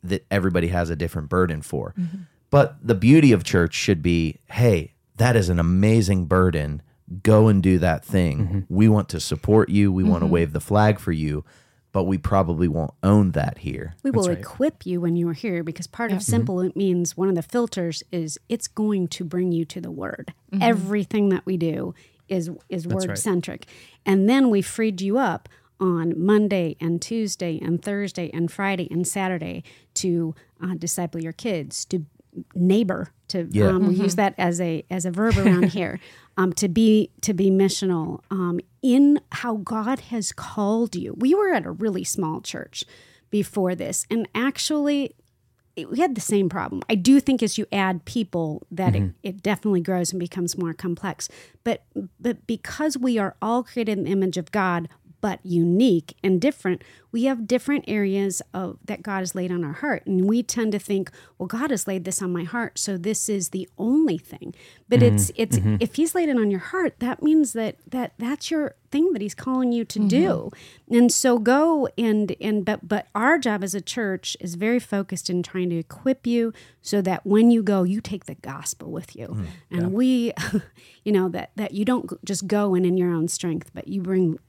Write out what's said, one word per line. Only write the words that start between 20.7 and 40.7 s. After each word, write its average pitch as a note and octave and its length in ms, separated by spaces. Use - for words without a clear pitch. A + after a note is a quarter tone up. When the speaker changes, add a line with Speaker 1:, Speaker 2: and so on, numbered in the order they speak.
Speaker 4:
that F#3 160
we F#3+ 100
do E3 380
is, F3 220
is F3 160
Speaker 3:
That's F3 100
right. - 20
Speaker 4:
word-centric. - 580
And G3 240
then C4 220
we G3+ 100
freed G#3 400
you G3 160
up B3 320
on E3+ 320
Monday G3 600
and E3 180
Tuesday G3 640
and E3 200
Thursday G3+ 520
and E3 180
Friday G3 380
and F3 180
Saturday F3+ 560
to, E3+ 400
uh, F3+ 120
disciple E3+ 480
your E3 100
kids, E3 540
to E3+ 180
neighbor, F#3 580
to, E3+ 220
Speaker 1:
Yeah. E3+ 180
Speaker 4:
um, F#3 200
we F3+ 60
use F#3+ 180
Speaker 2:
Mm-hmm. F3 40
Speaker 4:
that G3 220
as F3 220
a, E3 300
as F3+ 140
a F#3 60
verb G#3+ 260
around G3 280
Speaker 2:
<laughs> F3+ 140
Speaker 4:
here, F3+ 220
um, F#3 160
to G#3 140
be, G#3+ 420
to G#3+ 140
be F#3+ 160
missional, F#3 680
um, F3+ 280
in C#4 400
how A#3 240
God A3 440
has - 320
called G#3+ 640